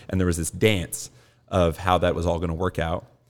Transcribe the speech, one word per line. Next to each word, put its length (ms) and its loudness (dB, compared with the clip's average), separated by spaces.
And 100 0
there 60 2
was 100 2
this 140 -4
dance 600 0
of 300 2
how 200 2
that 160 0
was 120 -2
all 120 0
gonna 140 -4
work 260 -4
out. 280 -4